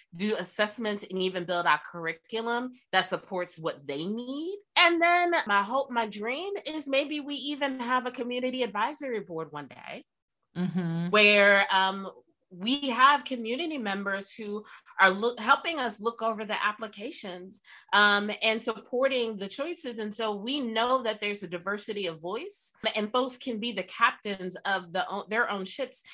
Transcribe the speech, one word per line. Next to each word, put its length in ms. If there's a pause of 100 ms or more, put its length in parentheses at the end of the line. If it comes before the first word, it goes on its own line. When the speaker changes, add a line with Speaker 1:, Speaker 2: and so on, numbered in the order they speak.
(140)
Speaker 1:
do 220
assessments 760
and 120
even 240
build 200
our 140 (120)
curriculum 800 (200)
that 140
supports 520
what 300
they 160
need? 540 (180)
And 260
then 320 (140)
my 140
hope, 280
my 180
dream 460 (140)
is 220
maybe 300
we 160
even 440
have 280
a 40
community 520
advisory 580
board 300
one 160
day 360 (540)
Speaker 2:
Mm-hmm. 540
Speaker 1:
where, 600
um, 380 (420)
we 380
have 360
community 520
members 560
who 300 (360)
are 120
loo-, 260
helping 420
us 220
look 220
over 220
the 200
applications, 960 (320)
um, 380 (100)
and 180
supporting 760
the 120
choices. 520
And 120
so 240
we 240
know 440
that 160
there's 240
a 40
diversity 600
of 120
voice 540 (220)
and 160
folks 260
can 220
be 120
the 120
captains 720 (100)
of 260
the 160
o-, 220
their 180
own 160
ships 380 (120)